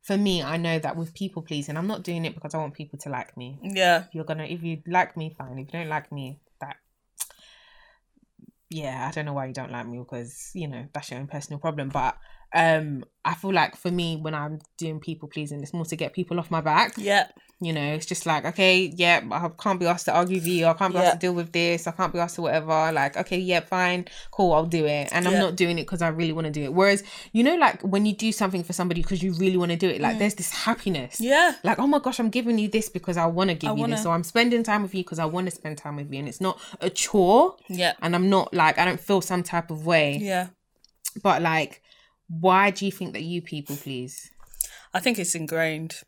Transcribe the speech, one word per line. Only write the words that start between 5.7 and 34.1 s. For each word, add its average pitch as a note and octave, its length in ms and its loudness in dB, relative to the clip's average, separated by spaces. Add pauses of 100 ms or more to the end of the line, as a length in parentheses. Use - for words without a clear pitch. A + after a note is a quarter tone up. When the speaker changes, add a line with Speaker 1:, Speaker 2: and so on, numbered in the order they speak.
Speaker 1:
you E3+ 60 -8
don't D#3+ 100 -8
like D3+ 220 -6
me, C#3 300 -12 (180)
that, C#3 160 -6 (1900)
yeah, D#3 380 -6
I - 40 -6
don't D3+ 140 -6
know D3 80 -6
why C3+ 120 -4
you C3 80 -10
don't B2+ 180 -10
like A#2+ 160 -8
me A#2+ 120 -10
because, A#2+ 540 -14
you E3+ 140 -8
know, B2+ 260 -10
that's C#3+ 180 -10
your B2+ 80 -10
own C#3 80 -10
personal D3 320 -10
problem. D3 300 -6
But, C3+ 280 0 (360)
um, D#3 500 2 (200)
I E3+ 120 0
feel G3 180 -4
like E3 220 2
for F3 160 -4
me, E3+ 260 -2
when D#3 160 -6
I'm D3+ 260 -6 (180)
doing D#3 220 -6
people D#3 300 -10
pleasing, D3 320 -8
it's C#3+ 120 -10
more F3 120 -4
to E3 100 -6
get D#3 180 -6
people F3 260 -4
off E3 120 -8
my D#3+ 100 0
back. D#3 360 4
Speaker 2:
Yeah. G3+ 300 2 (340)
Speaker 1:
You E3+ 120 -2
know, D3 200 -2
it's D#3 120 -6
just - 200 -6
like, D#3 200 0
okay, F#3 500 4
yeah, F3 260 4 (100)
I E3+ 180 -2 (120)
can't F#3+ 180 0
be F3 80 0
asked E3+ 180 0
to - 80 0
argue F3+ 240 4
with E3 100 -2
you. F3 180 2
I E3 80 6
can't F#3 200 0
be F3+ 60 2
asked F3+ 80 6
Speaker 2:
Yeah. E3 60 6
Speaker 1:
to E3+ 60 -2
deal F3+ 140 0
with E3+ 200 -4
this. E3+ 340 0
I E3 40 -4
can't E3 220 -2
be F3 60 -2
asked E3 160 -2
to F3 80 -6
whatever. D#3+ 480 2
Like, C#3+ 260 0
okay, F3 200 -2
yeah, F3 240 2
fine, F3+ 440 0 (260)
cool, F#3 220 4
I'll D#3+ 120 4
do E3 200 2
it. D3 280 0
And F3 120 2
I'm F#3 80 4
Speaker 2:
Yeah. G3+ 60 6
Speaker 1:
not F3+ 160 2
doing E3+ 240 2
it - 80 -6
'cause F3 140 -4
I E3 80 2
really D#3+ 240 -2
wanna D#3 180 -4
do D3 120 -4
it. C#3 100 -4
Whereas, G3 300 4 (280)
you A3+ 120 4
know, D#4 120 6
like, D4 260 4
when G3+ 240 2
you G#3+ 80 2
do A3 200 0
something F#3 300 0
for F3 100 -8
somebody E3+ 280 0
'cause F3 220 0
you F#3+ 120 0
really F#3 220 4
wanna E3+ 200 2
do F3+ 120 2
it, - 120 -2
like, A3+ 160 0
Speaker 2:
Mm. - 20 -6
Speaker 1:
there's G#3 160 2
this - 160 -6
happiness. F3+ 680 -2
Speaker 2:
Yeah. C4 440 4
Speaker 1:
Like, G#3 160 2
oh C4+ 80 2
my C#4+ 120 4
gosh, C4 200 -2
I'm A3+ 100 2
giving A#3 300 0
you G#3+ 80 0
this G#3+ 220 -2
because F3+ 280 -4
I E3 80 2
wanna F3 300 2
give - 140 -2
Speaker 2:
I G#3+ 40 0
Speaker 1:
you G#3+ 40 -2
this. - 40 0
Speaker 2:
wanna A3+ 160 0
Speaker 1:
So F3 140 0